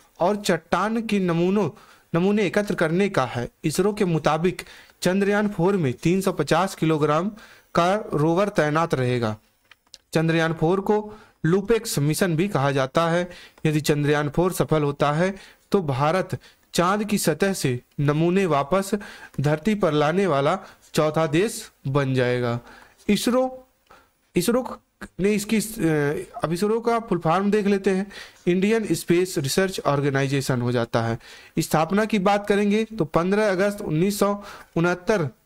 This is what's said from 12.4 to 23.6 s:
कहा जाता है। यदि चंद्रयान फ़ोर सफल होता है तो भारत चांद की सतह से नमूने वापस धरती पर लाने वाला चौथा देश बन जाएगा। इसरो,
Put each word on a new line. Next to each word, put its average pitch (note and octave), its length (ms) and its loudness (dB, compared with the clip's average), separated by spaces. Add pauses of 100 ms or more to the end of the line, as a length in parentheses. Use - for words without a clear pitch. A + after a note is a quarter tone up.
कहा C#3+ 240 0
जाता C#3 380 0
है। F3 200 0 (360)
यदि D3+ 160 2
चंद्रयान D3 480 0
फ़ोर F3 240 0
सफल D#3 300 0
होता C#3+ 280 0
है F3+ 240 0 (360)
तो G3+ 100 4
भारत D3 580 -2 (340)
चांद F#3+ 320 0
की G#3 120 0
सतह F#3 360 0
से B2+ 260 -2 (200)
नमूने E3 460 2
वापस E3 460 0 (500)
धरती D#3 340 0
पर G3 160 2
लाने D#3 360 2
वाला D3+ 320 0 (340)
चौथा D#3 340 2
देश F3 440 -2 (160)
बन C3+ 260 0
जाएगा। B2 460 0 (500)
इसरो, B3+ 580 0 (680)